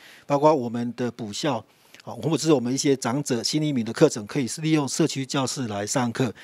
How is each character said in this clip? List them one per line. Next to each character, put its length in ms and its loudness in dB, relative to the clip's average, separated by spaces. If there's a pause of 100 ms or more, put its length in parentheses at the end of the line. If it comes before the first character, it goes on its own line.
(260)
包 100 2
括 160 6
我 160 0
们 280 -4
的 160 -2
补 200 -12
校， 320 -2 (380)
啊， 120 -14
或 180 -2
者 60 2
是 140 2
我 60 6
们 160 0
一 20 0
些 200 2
长 260 -2
者 180 -2
新 220 -2
移 100 0
民 120 0
的 80 -6
课 160 6
程， 180 -4
可 140 -4
以 80 -2
是 120 -10
利 120 0
用 160 2
社 180 2
区 180 -6
教 220 -2
室 220 -4
来 180 -4
上 240 -2
课， 320 -2